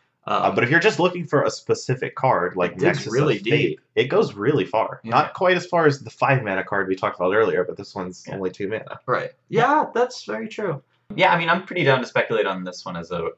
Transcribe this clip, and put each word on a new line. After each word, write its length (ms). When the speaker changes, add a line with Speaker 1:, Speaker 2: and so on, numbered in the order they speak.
Speaker 1:
Um, 160
Speaker 2:
Uh, 120
but 80
if 60
you're 100
just 200
looking 260
for 180
a 60
specific 680
card, 400
like 180
Speaker 1:
It 60
digs 200
Speaker 2:
Nexus 140
Speaker 1:
really 240
Speaker 2:
of 60
Fate, 260
Speaker 1:
deep. 120
Speaker 2:
it 100
goes 300
really 300
far. 380
Speaker 1:
Yeah. 80
Speaker 2:
Not 220
quite 240
as 80
far 220
as 160
the 80
five 320
mana 200
card 240
we 80
talked 240
about 140
earlier, 300
but 140
this 180
one's 320
Speaker 1:
Yeah. 80
Speaker 2:
only 160
two 160
mana. 400
Speaker 1:
Right. 240
Speaker 3:
Yeah. 120
Speaker 1:
Yeah, 240
that's 300
very 220
true. 340
Speaker 3:
Yeah, 180
I 60
mean, 100
I'm 160
pretty 180
down 180
to 40
speculate 400
on 180
this 220
one 100
as 160
a, 260